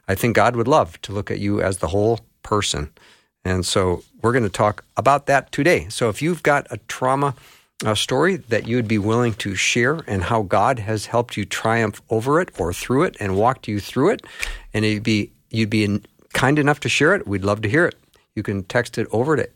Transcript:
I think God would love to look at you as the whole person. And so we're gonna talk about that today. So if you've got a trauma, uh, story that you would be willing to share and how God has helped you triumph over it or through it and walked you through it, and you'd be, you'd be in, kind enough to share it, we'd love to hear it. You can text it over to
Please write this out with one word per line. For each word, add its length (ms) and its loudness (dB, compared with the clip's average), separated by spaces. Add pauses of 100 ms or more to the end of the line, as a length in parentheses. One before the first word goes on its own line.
I 80 0
think 180 0
God 220 4
would 100 0
love 360 2
to 100 -10
look 180 -6
at 80 -4
you 240 0
as 160 -2
the 100 -2
whole 300 2 (240)
person. 480 -2 (540)
And 200 0
so 380 0 (200)
we're 100 2
gonna 160 2
talk 360 0 (120)
about 300 2
that 260 0
today. 360 2
So 200 -2
if 120 -4
you've 220 -2
got 260 2
a 100 -10 (100)
trauma, 480 -2 (500)
uh, 80 2
story 400 0
that 320 -4
you 80 -2
would 140 0
be 100 2
willing 360 2
to 200 -6
share 540 0
and 160 -2
how 180 0
God 380 2
has 260 -4
helped 300 -2
you 80 -4
triumph 680 -2
over 300 2
it 180 -2
or 140 -2
through 320 0
it 160 -4
and 160 0
walked 320 2
you 100 -2
through 320 0
it, 160 -4 (480)
and 100 2
you'd 200 0
be, 260 0 (200)
you'd 200 -2
be 140 2
in, 200 -2 (280)
kind 260 2
enough 220 2
to 80 -4
share 260 4
it, 140 -6
we'd 160 -2
love 180 0
to 60 -2
hear 180 2
it. 100 -4 (380)
You 80 -6
can 220 -4
text 340 -2
it 140 -2
over 240 2
to 200 -2